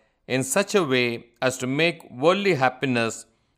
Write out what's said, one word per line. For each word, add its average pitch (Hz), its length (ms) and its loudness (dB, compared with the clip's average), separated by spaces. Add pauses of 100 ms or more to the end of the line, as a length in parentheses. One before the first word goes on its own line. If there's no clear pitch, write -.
(280)
in 131 160 0
such 196 320 -2
a 190 80 4
way 123 420 0 (160)
as 127 160 0
to 127 100 -6
make 160 440 -2
worldly 180 420 2
happiness 127 720 0 (320)